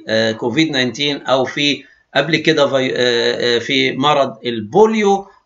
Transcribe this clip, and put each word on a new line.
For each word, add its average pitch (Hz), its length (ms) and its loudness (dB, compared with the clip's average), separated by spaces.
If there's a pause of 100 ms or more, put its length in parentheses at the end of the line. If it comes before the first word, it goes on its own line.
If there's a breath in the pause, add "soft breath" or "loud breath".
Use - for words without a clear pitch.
آه، 110 240 0
كوفيد 131 400 -2
تسعتاشر 139 560 -4
أو 127 180 0
في 143 380 -4 (320 loud breath)
قبل 151 200 0
كده 156 320 2
في، 131 280 0
آه، 120 600 0
آه، 117 40 0
في 131 380 -2
مرض 139 480 0
البوليو، 196 840 2 (180 loud breath)